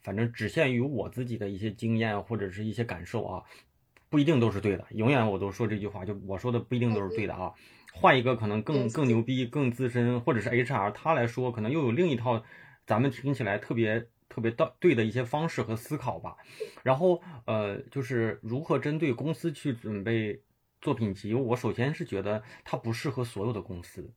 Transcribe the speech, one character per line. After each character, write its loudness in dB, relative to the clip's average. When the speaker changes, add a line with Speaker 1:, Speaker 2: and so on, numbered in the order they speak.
Speaker 1:
反 -6
正 0
只 -4
限 2
于 2
我 -2
自 -6
己 -6
的 -4
一 -8
些 -4
经 0
验 0
或 -4
者 -2
是 -8
一 -4
些 -2
感 -6
受 -4
啊， -8
不 2
一 6
定 6
都 6
是 -4
对 2
的， -10
永 2
远 4
我 0
都 -2
说 -2
这 -2
句 -4
话， -8
就 -6
我 -4
说 -2
的 2
不 -4
一 2
定 4
都 0
是 -4
对 -2
的 -4
啊， -6
Speaker 2:
嗯。 -20
Speaker 1:
换 8
一 2
个 4
可 -2
能 2
更， 2
Speaker 2:
对， -
Speaker 1:
更 2
牛 6
逼、 0
更 0
资 -2
深， 2
或 2
者 2
是 -2
H 2
R 2
他 0
来 2
说， -2
可 -6
能 0
又 2
有 2
另 4
一 2
套 0
咱 2
们 4
听 -2
起 -2
来 0
特 -6
别， 0
特 -8
别 2
到， 0
对 6
的 4
一 -2
些 0
方 -2
式 -2
和 -2
思 -6
考 -4
吧。 -12
然 4
后， 4
呃， 0
就 -2
是 0
如 -4
何 2
针 -2
对 2
公 -2
司 -4
去 -4
准 -6
备 0
作 0
品 0
集， -4
我 2
首 -2
先 0
是 -6
觉 -4
得 -2
它 -6
不 -4
适 -4
合 -2
所 -4
有 0
的 -4
公 -10
司。 -14